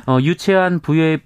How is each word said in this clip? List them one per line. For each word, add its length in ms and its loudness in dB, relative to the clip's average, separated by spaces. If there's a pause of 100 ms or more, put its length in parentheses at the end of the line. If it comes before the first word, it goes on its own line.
어, 140 2
유채환 580 0
부회-, 480 0